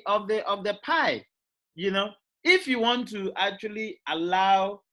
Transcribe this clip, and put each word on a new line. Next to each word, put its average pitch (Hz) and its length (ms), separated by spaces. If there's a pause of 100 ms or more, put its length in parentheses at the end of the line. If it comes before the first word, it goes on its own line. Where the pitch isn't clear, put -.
of 208 220
the, 214 200
of 202 160
the 202 200
pie. 254 400 (500)
You 190 180
know, 196 180 (340)
if 359 240
you 254 120
want 240 300
to 196 260
actually 208 720
allow 190 760 (120)